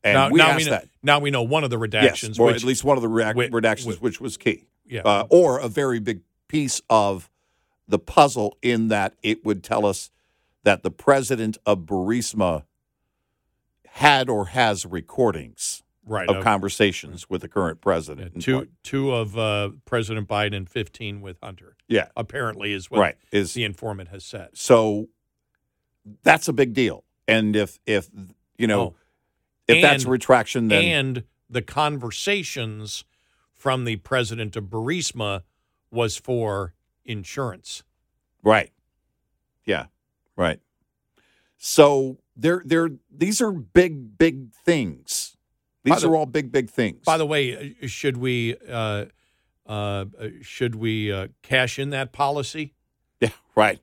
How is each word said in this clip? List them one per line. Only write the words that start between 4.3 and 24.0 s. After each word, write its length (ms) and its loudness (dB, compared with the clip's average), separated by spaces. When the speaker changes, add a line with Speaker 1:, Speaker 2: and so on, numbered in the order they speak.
Speaker 1:
key. 300 -4
Speaker 2:
Yeah. 160 -10
Speaker 1:
Uh, 260 2
or 300 6
a 100 -6
very 300 -2
big 240 -6
piece 400 -2
of 400 2
the 120 0
puzzle 640 2
in 260 2
that 340 0
it 220 -2
would 200 -2
tell 200 0
us 260 -2
that 200 4
the 80 -2
president 760 0
of 140 2
Burisma 840 -2
had 340 4
or 180 0
has 400 0
recordings 960 -4
Speaker 2:
Right, 220 -6
Speaker 1:
of 80 2
Speaker 2:
of 80 -6
Speaker 1:
conversations 840 -2
with 140 -6
the 60 -14
current 320 -4
president 500 -4
Speaker 2:
Yeah, 40 -20
Speaker 1:
and 80 -12
Speaker 2:
two, 140 0
Speaker 1:
what 120 -6
Speaker 2:
two 300 -4
of, 260 -4
uh, 320 -2
President 440 -4
Biden 280 -2
and 140 -10
fifteen 500 -10
with 220 -16
Hunter. 340 -20
Speaker 1:
Yeah. 280 0
Speaker 2:
Apparently 560 -6
is 180 -8
what 100 0
Speaker 1:
Right, 160 2
is 200 -2
Speaker 2:
the 120 -4
informant 440 -10